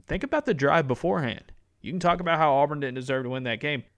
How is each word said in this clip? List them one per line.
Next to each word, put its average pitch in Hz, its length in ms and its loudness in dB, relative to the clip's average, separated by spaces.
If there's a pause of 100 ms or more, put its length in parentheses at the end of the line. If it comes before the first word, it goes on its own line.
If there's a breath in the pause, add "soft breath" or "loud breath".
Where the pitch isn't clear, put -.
Think 185 160 -4
about 294 240 -2
the 226 80 2
drive 143 320 4
beforehand. 143 640 -2 (300)
You - 100 -10
can 180 80 -4
talk 175 220 2
about 165 180 0
how 151 160 4
Auburn 147 240 2
didn't 131 160 -4
deserve 131 300 -2
to 123 60 -6
win 127 120 -4
that 117 160 -2
game. 147 240 -4 (160)